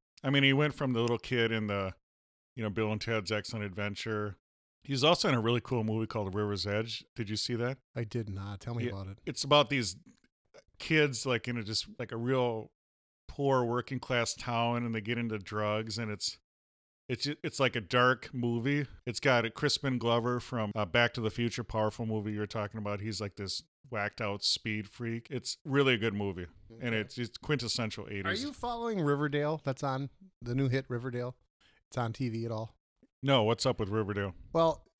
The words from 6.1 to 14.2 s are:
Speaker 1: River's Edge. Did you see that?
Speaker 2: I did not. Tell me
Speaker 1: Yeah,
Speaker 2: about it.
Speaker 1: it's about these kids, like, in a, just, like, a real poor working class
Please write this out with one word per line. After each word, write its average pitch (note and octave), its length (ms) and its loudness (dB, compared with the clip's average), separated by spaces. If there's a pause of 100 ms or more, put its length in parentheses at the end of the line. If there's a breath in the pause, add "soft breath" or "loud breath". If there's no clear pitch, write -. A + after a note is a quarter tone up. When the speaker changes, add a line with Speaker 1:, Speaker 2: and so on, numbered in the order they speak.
Speaker 1:
River's G2+ 320 -2
Edge. G#2+ 380 -2 (120)
Did G#2+ 120 -4
you G#2+ 80 -4
see - 200 -2
that? B2 200 -2 (180)
Speaker 2:
I A#2+ 100 -4
did A2 260 -6
not. G2 300 -8
Tell A#2+ 140 -8
me A#2 100 -2
Speaker 1:
Yeah, A#2+ 80 -4
Speaker 2:
about G2 160 -8
it. G2 180 -12
Speaker 1:
it's - 180 -4
about D3 240 6
these B2+ 280 0 (800)
kids, D3 480 2
like, B2 220 0
in A#2+ 100 -4
a, A2+ 40 -4
just, G#2+ 240 -4 (120)
like, A#2+ 140 -8
a A2+ 40 -6
real A#2+ 540 0 (600)
poor C3+ 320 4
working A#2+ 380 -2
class A#2+ 340 0